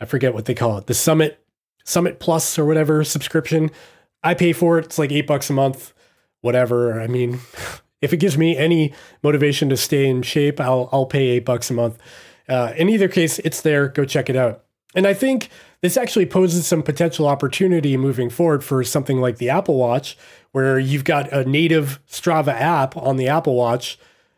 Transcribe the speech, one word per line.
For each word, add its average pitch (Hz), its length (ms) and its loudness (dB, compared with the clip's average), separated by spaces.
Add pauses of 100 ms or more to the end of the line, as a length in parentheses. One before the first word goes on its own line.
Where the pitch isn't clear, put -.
I 107 40 -10
forget 127 300 0
what 110 100 -8
they 127 100 -2
call 110 240 0
it, 98 80 -10
the 120 80 -2
Summit, 156 500 2 (380)
Summit - 380 -2
Plus 160 360 -2
or 156 80 2
whatever 156 380 2
subscription. 156 680 -2 (500)
I 170 120 2
pay 175 180 2
for 165 260 2
it. 160 60 -2
It's, - 160 -6
like, 143 100 0
eight 143 160 0
bucks 143 240 -2
a - 20 0
month, 135 400 0 (500)
whatever. 120 580 0
I 113 80 -6
mean, 123 320 -2 (300)
<laughs> - 300 -20
if 147 120 0
it 175 60 0
gives 151 200 2
me 165 180 2
any 156 380 2 (300)
motivation 147 460 2
to 131 60 2
stay 139 300 0
in 127 160 0
shape, 143 380 -2
I'll, 127 320 0
I'll 135 140 0
pay 135 200 0
eight 123 180 0
bucks 120 260 -2
a 127 40 -2
month. 117 240 -2 (500)
Uh, 123 280 -2
in 170 120 2
either 202 200 2
case, 180 300 0
it's - 220 -6
there. 143 260 2
Go 139 180 -2
check 135 240 -2
it 131 60 -2
out. 123 300 -2 (320)
And 190 100 2
I 196 80 4
think 262 340 -2 (320)
this 180 160 -2
actually - 300 2
poses 175 400 0
some 160 160 0
potential 156 440 -2
opportunity 143 680 0
moving 131 320 -2
forward 147 360 0
for 131 180 -2
something 131 380 -2
like 123 180 -2
the 120 100 -2
Apple 165 280 0
Watch, 127 420 -2 (320)
where 135 280 2
you've 135 260 -2
got 143 280 -2
a 139 120 0
native 151 640 0
Strava 156 460 -2
app 139 440 0
on 135 200 -2
the 131 120 0
Apple 147 260 0
Watch. 123 420 0 (420)